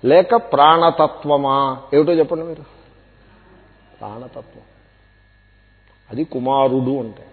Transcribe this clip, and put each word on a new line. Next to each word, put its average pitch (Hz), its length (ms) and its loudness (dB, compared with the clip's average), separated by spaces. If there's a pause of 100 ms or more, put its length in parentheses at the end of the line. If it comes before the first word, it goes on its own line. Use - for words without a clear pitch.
లేక 170 320 4
ప్రాణతత్వమా? 143 1500 2 (120)
ఏమిటో 151 180 2
చెప్పండి 160 300 -2
మీరు. 156 220 -14 (1400)
ప్రాణతత్వం, 113 600 -18 (1500)
అది 123 140 -6
కుమారుడు 131 760 -2
అంటే. 113 240 -12 (100)